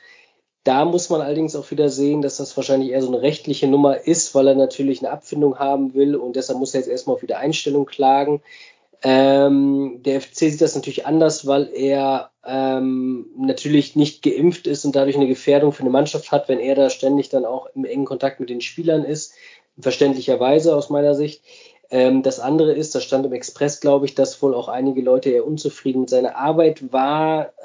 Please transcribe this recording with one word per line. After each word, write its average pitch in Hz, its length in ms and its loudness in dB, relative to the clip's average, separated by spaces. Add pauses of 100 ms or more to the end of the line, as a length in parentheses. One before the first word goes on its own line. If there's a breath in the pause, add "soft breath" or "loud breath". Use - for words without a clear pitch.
(640 soft breath)
Da 135 200 2
muss 175 240 -2
man 156 140 -2
allerdings 151 340 -4
auch 139 140 -12
wieder 147 180 0
sehen, 143 320 0
dass 139 160 -4
das - 180 -10
wahrscheinlich 135 360 0
eher 131 100 -2
so 131 80 -2
eine 123 140 -2
rechtliche 147 460 -2
Nummer 139 380 4
ist, - 280 0
weil 135 140 4
er 135 80 4
natürlich 135 420 0
eine 131 120 -6
Abfindung 147 480 -2
haben 139 360 -2
will 143 220 2
und 123 200 -6
deshalb 131 220 -4
muss 131 160 -4
er 135 60 0
jetzt 123 100 -6
erstmal 127 260 -2
auf - 60 -12
Wiedereinstellung 139 640 -2
klagen. 143 560 0 (580 loud breath)
Ähm, 139 1000 4
der 135 140 -2
F - 160 -8
C 156 180 0
sieht 151 100 -6
das 156 140 2
natürlich 135 320 -6
anders, 156 400 2
weil 139 260 0
er, 135 600 -2 (120)
ähm, 131 800 -2 (100)
natürlich 139 580 0
nicht 151 280 0
geimpft 165 440 0
ist 147 180 -4
und 139 120 -2
dadurch 139 180 2
eine 139 140 2
Gefährdung 143 440 2
für 135 100 -12
eine 127 80 -2
Mannschaft 151 420 0
hat, 143 160 0
wenn 131 100 0
er 131 160 0
da 135 160 4
ständig 135 380 0
dann 127 160 -2
auch 127 220 -8 (100)
im 135 80 -6
engen 131 220 -4
Kontakt 135 340 -6
mit 123 100 -8
den 120 100 -8
Spielern 160 440 -2
ist, 151 300 -8 (440 loud breath)
verständlicherweise 131 960 2
aus 143 160 -2
meiner 147 240 2
Sicht. 151 300 -4 (460 soft breath)
Ähm, 127 340 2
das 131 160 -2
andere 151 320 2
ist, 151 240 -4
das 123 80 -4
stand 135 200 -2
im 131 100 -4
Express, - 460 -4
glaub 139 220 4
ich, 135 140 -4
dass 135 260 0
wohl 139 100 2
auch 120 140 -4
einige 131 340 -2
Leute 127 300 2
eher 120 160 2
unzufrieden 139 540 -4
mit 127 100 -4
seiner 127 240 0
Arbeit 151 580 0
war. 151 600 0 (120)